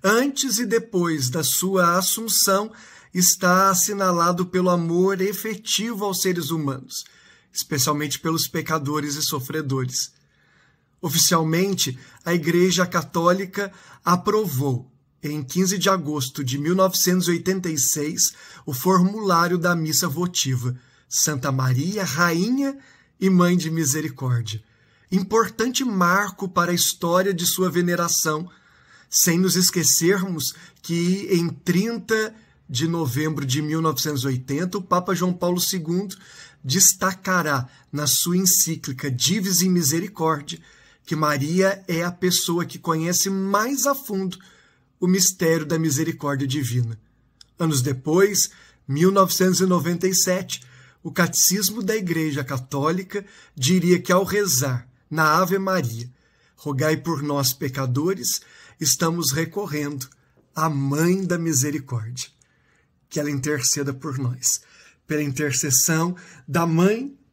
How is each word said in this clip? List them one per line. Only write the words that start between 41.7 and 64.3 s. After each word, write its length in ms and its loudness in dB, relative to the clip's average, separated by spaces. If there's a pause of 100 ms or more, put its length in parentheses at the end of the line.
é 160 0
a 60 -4
pessoa 520 0
que 160 -10
conhece 500 0
mais 560 0
a 80 2
fundo 460 -6 (580)
o 100 0
mistério 580 2
da 120 -2
misericórdia 720 -2
divina. 500 -2 (600)
Anos 220 2
depois, 680 2 (380)
mil 240 4
novecentos 480 4
e 60 4
noventa 420 0
e 80 0
sete, 480 -2 (400)
o 80 -8
Catecismo 720 0
da 140 0
Igreja 480 -2
Católica 800 -4 (280)
diria 460 4
que, 140 0
ao 100 4
rezar 680 0 (200)
na 320 4
Ave 180 2
Maria, 500 -2 (460)
"Rogai 400 0
por 260 -4
nós, 300 0
pecadores", 880 -2 (400)
estamos 540 0
recorrendo 760 -4 (480)
à 140 0
Mãe 560 0
da 120 0
Misericórdia. 920 -4 (800)
Que 100 -6
ela 100 -2
interceda 640 -2
por 240 -8
nós. 440 -2 (440)